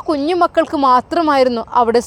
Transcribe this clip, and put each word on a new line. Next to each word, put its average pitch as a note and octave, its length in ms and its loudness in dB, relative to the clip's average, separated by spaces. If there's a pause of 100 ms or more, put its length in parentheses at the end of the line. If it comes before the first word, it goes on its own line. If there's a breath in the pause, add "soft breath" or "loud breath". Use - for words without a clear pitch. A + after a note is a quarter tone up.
കുഞ്ഞു D#4 340 -2
മക്കൾക്ക് E4 360 -2 (100)
മാത്രമായിരുന്നു C4 760 0 (180)
അവിടെ A#3 280 2